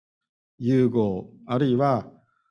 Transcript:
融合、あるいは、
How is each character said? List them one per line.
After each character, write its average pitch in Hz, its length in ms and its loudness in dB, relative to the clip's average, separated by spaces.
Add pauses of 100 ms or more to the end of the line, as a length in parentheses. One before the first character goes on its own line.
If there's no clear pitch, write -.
(580)
融 127 300 2
合、 104 440 -2 (140)
あ 123 120 -4
る 143 80 0
い 123 100 2
は、 131 300 0 (440)